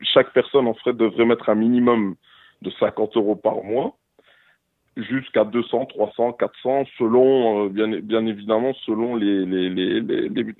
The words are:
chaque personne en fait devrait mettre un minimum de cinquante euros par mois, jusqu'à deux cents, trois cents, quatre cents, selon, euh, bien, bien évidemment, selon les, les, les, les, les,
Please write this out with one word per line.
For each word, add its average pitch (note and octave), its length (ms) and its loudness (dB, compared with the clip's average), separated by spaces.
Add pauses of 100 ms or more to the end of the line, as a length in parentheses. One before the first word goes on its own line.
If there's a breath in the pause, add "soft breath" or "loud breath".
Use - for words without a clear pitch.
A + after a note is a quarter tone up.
chaque - 320 2
personne B2+ 320 2
en A2 80 -2
fait - 180 -4
devrait A#2 320 0
mettre A#2 240 0
un G#2+ 60 2
minimum A2+ 600 2 (440 soft breath)
de F#2+ 120 -10
cinquante - 440 -2
euros G#2 180 2
par F#2+ 300 -2
mois, C3 320 -4 (1000 soft breath)
jusqu'à A#2+ 460 -2
deux A#2 180 -2
cents, A#2+ 240 -2
trois G#2 300 -4
cents, A#2+ 180 -2
quatre - 280 -4
cents, C3+ 220 -2 (140)
selon, A#2+ 680 4
euh, G2+ 60 -2
bien, A2 180 0 (120)
bien A2 260 -2
évidemment, A2 480 -2 (100)
selon A#2 320 -2
les, G2+ 300 2
les, F#2 240 0
les, F#2+ 320 0
les, - 260 -2
les, A2 320 -4